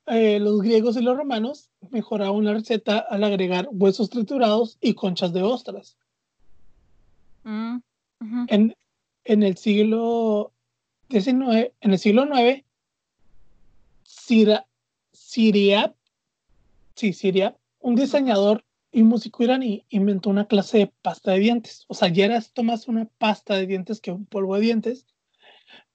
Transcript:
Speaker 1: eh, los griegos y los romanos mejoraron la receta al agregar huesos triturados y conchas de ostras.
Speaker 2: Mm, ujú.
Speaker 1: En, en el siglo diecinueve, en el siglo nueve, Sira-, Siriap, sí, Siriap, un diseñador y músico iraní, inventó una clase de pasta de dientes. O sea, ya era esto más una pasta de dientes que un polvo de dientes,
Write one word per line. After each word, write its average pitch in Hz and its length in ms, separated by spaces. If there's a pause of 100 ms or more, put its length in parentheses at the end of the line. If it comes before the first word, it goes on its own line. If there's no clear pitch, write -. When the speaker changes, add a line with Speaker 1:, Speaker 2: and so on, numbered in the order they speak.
Speaker 1:
eh, 220 340
los 208 220
griegos 226 360
y 247 40
los 247 160
romanos 269 540 (180)
mejoraron 208 560
la 208 80
receta 220 460
al 208 240
agregar 185 480
huesos 196 380
triturados 226 720
y 233 120
conchas 180 400
de 180 80
ostras. 202 560 (1500)
Speaker 2:
Mm, 226 340 (440)
ujú. 240 280
Speaker 1:
En, 220 260 (480)
en 214 200
el 190 140
siglo 220 920 (580)
diecinueve, 247 720
en 196 120
el 180 60
siglo 220 260
nueve, 269 400 (1400)
Sira-, 214 640 (460)
Siriap, 208 840 (1000)
sí, 202 180
Siriap, 190 440 (220)
un 240 160
diseñador 226 680 (320)
y 226 60
músico 226 420
iraní, 247 460
inventó 196 400
una 202 160
clase 202 320
de 202 100 (140)
pasta 180 300
de 190 80
dientes. 226 480
O 185 80
sea, 185 140
ya 185 160
era 233 120
esto 226 240
más 226 260
una 226 180
pasta 214 500
de 190 100
dientes 190 360
que 190 100
un 190 160
polvo 190 280
de 202 60
dientes, 226 460 (880)